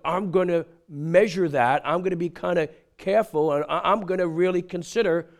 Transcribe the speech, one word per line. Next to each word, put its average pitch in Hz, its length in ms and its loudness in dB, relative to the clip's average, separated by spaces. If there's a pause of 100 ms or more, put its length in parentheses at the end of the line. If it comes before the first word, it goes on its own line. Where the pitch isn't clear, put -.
I'm 180 260 -2
gonna 175 340 0 (220)
measure 170 600 2
that. 139 360 2
I'm 160 160 0
gonna 185 140 -2
be 170 140 -4
kinda 170 400 -2 (280)
careful, 160 540 0
and 147 160 0
I, 165 240 0
I'm 214 140 2
gonna 185 220 0
really 175 340 0
consider 175 680 -2 (120)